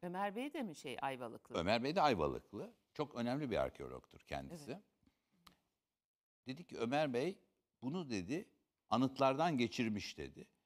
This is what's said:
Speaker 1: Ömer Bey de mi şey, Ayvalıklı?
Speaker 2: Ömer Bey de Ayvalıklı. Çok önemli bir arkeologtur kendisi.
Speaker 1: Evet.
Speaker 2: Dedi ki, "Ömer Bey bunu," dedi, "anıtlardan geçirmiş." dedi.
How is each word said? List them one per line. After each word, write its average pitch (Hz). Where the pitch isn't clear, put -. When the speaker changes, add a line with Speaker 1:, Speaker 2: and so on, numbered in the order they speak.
Speaker 1:
Ömer 190
Bey 277
de 311
mi 185
şey, 127
Ayvalıklı? 123
Speaker 2:
Ömer 107
Bey 151
de 190
Ayvalıklı. 104
Çok 147
önemli 123
bir 95
arkeologtur 64
kendisi. 71
Speaker 1:
Evet. 196
Speaker 2:
Dedi 135
ki, -
"Ömer 135
Bey 143
bunu," 143
dedi, 113
"anıtlardan 135
geçirmiş." 110
dedi. 69